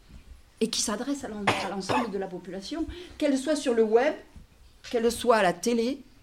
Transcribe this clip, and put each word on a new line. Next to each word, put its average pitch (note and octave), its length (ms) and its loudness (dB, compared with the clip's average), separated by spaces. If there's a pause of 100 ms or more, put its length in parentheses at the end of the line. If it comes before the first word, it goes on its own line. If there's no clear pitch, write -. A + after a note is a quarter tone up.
(600)
et A#3 100 2
qui - 100 -2
s'adresse B3 440 -4
à A#3 40 -8
l'en-, G#3 160 -8 (200)
à F#3+ 60 -6
l'ensemble G3+ 400 -2
de G3 80 -4
la F#3+ 80 -4
population, F#3+ 600 -8 (300)
qu'elle D4 220 2
soit C#4+ 180 0
sur C#4 180 0
le A3+ 80 6
web, A#3 320 4 (760)
qu'elle A#3+ 200 2
soit A#3 260 4
à G#3+ 60 4
la F3 100 6
télé, A#3 480 0 (220)